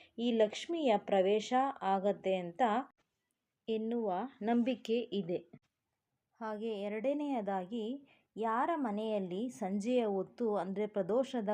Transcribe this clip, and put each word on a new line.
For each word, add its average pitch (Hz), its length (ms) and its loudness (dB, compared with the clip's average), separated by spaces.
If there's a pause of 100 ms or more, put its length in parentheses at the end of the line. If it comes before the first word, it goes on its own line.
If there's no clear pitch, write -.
(180)
ಈ 233 140 0
ಲಕ್ಷ್ಮಿಯ 226 680 2
ಪ್ರವೇಶ 202 560 2 (280)
ಆಗತ್ತೆ 196 540 0
ಅಂತ 175 260 -4 (1080)
ಎನ್ನುವ 220 440 -2 (280)
ನಂಬಿಕೆ 233 580 2
ಇದೆ. 180 380 -2 (1040)
ಹಾಗೆ 214 400 -4
ಎರಡನೆಯದಾಗಿ 214 1040 -2 (500)
ಯಾರ 226 400 0
ಮನೆಯಲ್ಲಿ 214 760 -2
ಸಂಜೆಯ 220 560 0
ಹೊತ್ತು 202 500 0
ಅಂದ್ರೆ 190 320 -2
ಪ್ರದೋಷದ 214 680 0